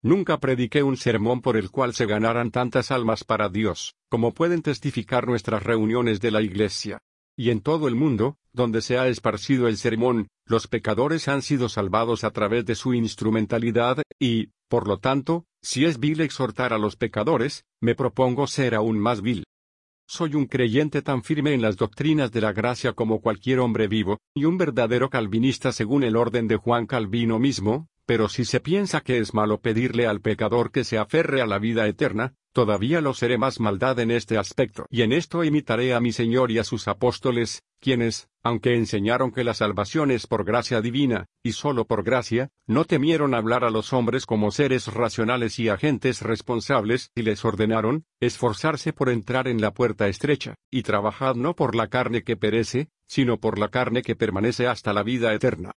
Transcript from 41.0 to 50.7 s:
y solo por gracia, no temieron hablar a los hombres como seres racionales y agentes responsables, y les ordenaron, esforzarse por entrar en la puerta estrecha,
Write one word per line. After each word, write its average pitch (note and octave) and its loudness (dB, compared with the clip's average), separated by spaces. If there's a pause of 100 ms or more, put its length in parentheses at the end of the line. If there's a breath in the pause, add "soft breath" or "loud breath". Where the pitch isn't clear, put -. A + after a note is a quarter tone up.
y A#2+ -2
solo A#2+ -2
por G#2 -2
gracia, A#2+ 0 (160)
no A#2+ 2
temieron D3 2
hablar A#2 2
a A#2 2
los A2 -2
hombres B2 0
como G#2+ 0
seres C3 0
racionales A#2 -2
y A2+ 0
agentes B2+ 0
responsables, A2+ -2
y A#2+ -4
les G#2+ 0
ordenaron, A2 0 (160)
esforzarse C3+ -2
por B2+ 0
entrar B2 -2
en A#2 0
la G#2 0
puerta G#2+ 0
estrecha, C#3 -2 (160)